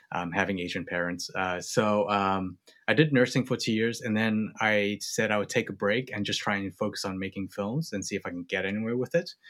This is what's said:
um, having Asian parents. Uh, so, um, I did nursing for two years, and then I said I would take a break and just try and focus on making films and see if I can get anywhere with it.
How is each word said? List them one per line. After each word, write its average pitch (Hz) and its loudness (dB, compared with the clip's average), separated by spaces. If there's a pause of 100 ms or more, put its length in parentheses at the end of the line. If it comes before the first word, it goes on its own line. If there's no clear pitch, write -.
(140)
um, 85 -2
having 95 0
Asian 87 -4
parents. 87 -2
Uh, 92 -2
so, 104 2
um, 95 2 (280)
I 113 4
did 147 6
nursing 127 4
for 123 0
two - -2
years, 113 0
and 110 0
then 110 2
I 104 2
said 107 0
I 104 4
would 101 0
take 113 0
a - -6
break 107 0
and 101 -2
just - -2
try 104 0
and 98 -6
focus 104 -4
on 95 -4
making 95 -6
films 117 -2
and 95 -4
see 98 -4
if 95 -4
I - -6
can 90 -6
get 95 0
anywhere 110 -2
with 127 -2
it. 175 0 (200)